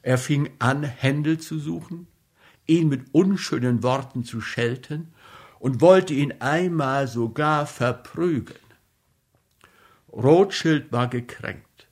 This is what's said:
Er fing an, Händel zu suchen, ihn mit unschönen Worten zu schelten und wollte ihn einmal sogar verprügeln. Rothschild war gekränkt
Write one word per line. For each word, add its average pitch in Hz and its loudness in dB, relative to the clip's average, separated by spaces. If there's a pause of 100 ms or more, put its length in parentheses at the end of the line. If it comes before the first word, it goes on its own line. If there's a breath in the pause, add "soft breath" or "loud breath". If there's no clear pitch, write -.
Er 127 0
fing 143 -2
an, 139 0
Händel 147 -2
zu 160 -10
suchen, 165 -10 (600 soft breath)
ihn 160 4
mit 131 -4
unschönen 135 2
Worten 127 -2
zu 117 -10
schelten 127 -6 (440 loud breath)
und 127 -2
wollte 185 8
ihn 139 0
einmal 139 0
sogar 147 -2
verprügeln. 135 -4 (1500 soft breath)
Rothschild 156 2
war 123 0
gekränkt - -12